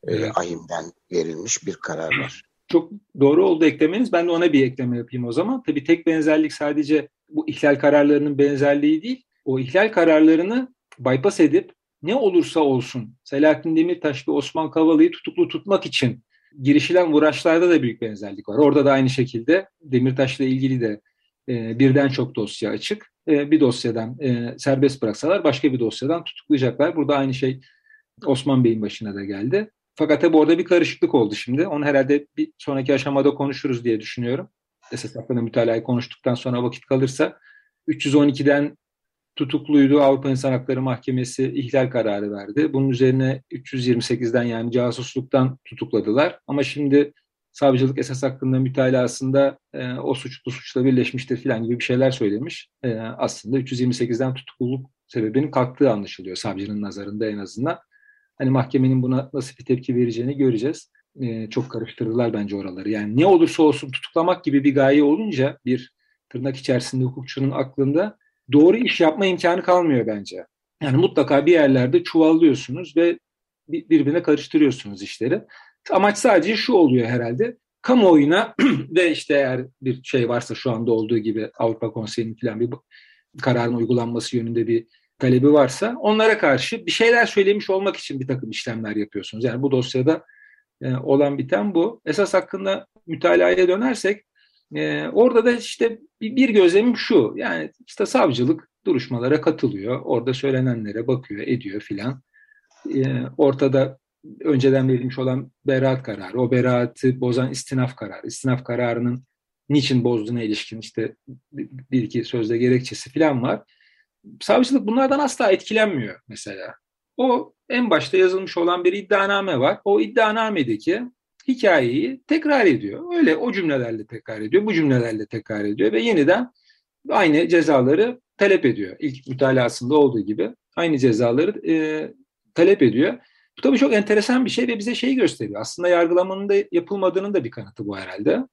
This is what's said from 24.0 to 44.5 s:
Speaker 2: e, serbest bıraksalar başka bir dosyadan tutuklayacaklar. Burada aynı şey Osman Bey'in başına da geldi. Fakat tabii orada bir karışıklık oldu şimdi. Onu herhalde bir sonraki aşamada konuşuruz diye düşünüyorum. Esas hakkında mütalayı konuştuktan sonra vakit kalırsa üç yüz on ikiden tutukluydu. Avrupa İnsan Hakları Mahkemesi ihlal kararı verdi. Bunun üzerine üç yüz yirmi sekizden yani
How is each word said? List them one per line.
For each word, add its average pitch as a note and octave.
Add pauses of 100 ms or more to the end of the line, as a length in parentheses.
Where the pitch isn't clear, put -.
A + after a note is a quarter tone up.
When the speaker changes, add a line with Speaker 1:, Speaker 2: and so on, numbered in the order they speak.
Speaker 2:
e, A#2+
serbest C3+
bıraksalar D#3
başka C#3
bir B2
dosyadan C#3
tutuklayacaklar. C#3+
Burada C#3+
aynı C3+
şey C3 (680)
Osman C3
Bey'in A2
başına G#2
da G2+
geldi. A#2 (240)
Fakat D3
tabii E3
orada D#3+
bir F3+
karışıklık E3+
oldu G#2+
şimdi. C3+
Onu D3
herhalde C#3+ (100)
bir D#3
sonraki C#3
aşamada C#3
konuşuruz C3+
diye A2+
düşünüyorum. B2 (440)
Esas -
hakkında A#2+
mütalayı A#2
konuştuktan A#2+
sonra B2
vakit B2
kalırsa C3+ (480)
üç D#3
yüz C#3
on D3
ikiden C#3+ (580)
tutukluydu. C#3+
Avrupa C3+
İnsan C3
Hakları C3
Mahkemesi B2+
ihlal B2+
kararı G#2
verdi. G#2+
Bunun C3+
üzerine C3
üç -
yüz B2+
yirmi A#2+
sekizden A#2+
yani A#2+